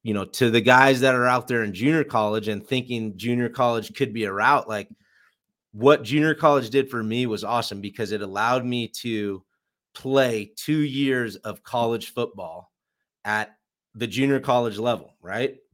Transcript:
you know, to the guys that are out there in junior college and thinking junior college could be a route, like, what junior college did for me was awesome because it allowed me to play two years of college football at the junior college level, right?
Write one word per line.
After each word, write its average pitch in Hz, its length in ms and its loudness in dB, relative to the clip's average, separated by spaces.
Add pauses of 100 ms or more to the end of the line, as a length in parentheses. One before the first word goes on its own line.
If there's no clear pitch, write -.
you 110 120 -4
know, 98 100 -2
to 120 260 0
the 117 100 4
guys 127 400 6
that 131 140 4
are 123 120 2
out 123 220 0
there 117 160 -2
in 104 80 -6
junior 143 320 2
college 107 440 -2
and 101 160 -6
thinking 120 520 -4
junior 120 320 -2
college 117 460 -2
could 117 180 -2
be 110 120 -4
a 98 80 -2
route, 113 360 2
like, 104 200 -6 (840)
what 120 320 6
junior 151 300 2
college 143 360 4
did 135 180 2
for 120 140 -6
me 117 240 -2
was 104 160 -4
awesome 107 380 -4
because 101 320 -6
it 104 100 -4
allowed 110 420 -2
me 123 220 -4
to 104 580 -6 (480)
play 127 640 0
two 151 220 -2
years 131 580 -2
of - 280 -12
college 117 500 -2
football 92 580 -8 (520)
at 107 320 -4 (380)
the 113 120 -4
junior 131 340 2
college 120 380 0
level, 110 420 -4
right? 113 360 -6 (180)